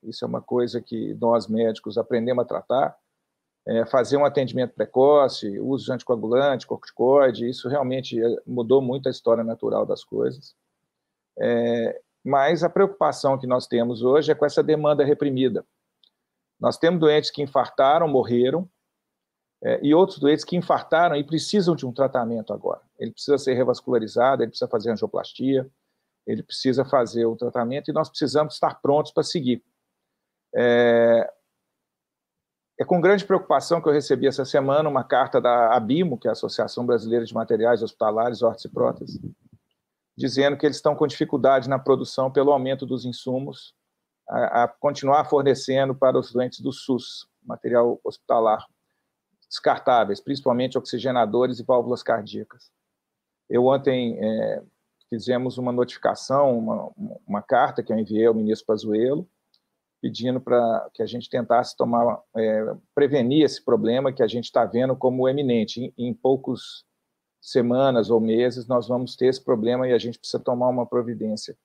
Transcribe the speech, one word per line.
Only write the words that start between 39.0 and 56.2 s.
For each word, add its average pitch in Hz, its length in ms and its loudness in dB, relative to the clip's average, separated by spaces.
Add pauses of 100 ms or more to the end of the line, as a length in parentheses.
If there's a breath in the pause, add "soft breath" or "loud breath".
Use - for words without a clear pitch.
dizendo 135 420 0
que 156 80 0
eles 135 100 2
estão 147 180 0
com 151 120 0
dificuldade 135 600 2
na 135 100 -2
produção 131 520 0
pelo 139 220 4
aumento 135 320 -2
dos 123 220 -8
insumos, 131 680 -8 (540)
a, 120 360 0
a 120 40 -2
continuar 143 560 0
fornecendo 135 680 2
para 131 240 2
os 123 120 -4
doentes 123 300 -4
do 131 120 -6
sus, - 540 -6 (160)
material 120 600 0
hospitalar, 113 600 0 (840)
descartáveis, 113 720 0
principalmente 131 560 -2
oxigenadores 123 840 0
e - 20 -12
válvulas 120 400 0
cardíacas. 107 640 -6 (800)
Eu 123 180 2
ontem, 131 540 0
é, 110 420 -4 (460)
fizemos 123 480 -4
uma 127 140 -6
notificação, 123 880 0